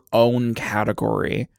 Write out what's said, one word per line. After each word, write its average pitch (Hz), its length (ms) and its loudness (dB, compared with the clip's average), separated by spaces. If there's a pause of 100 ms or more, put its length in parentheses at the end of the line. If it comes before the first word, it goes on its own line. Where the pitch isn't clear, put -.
(140)
own 120 400 2
category, 107 920 -2 (120)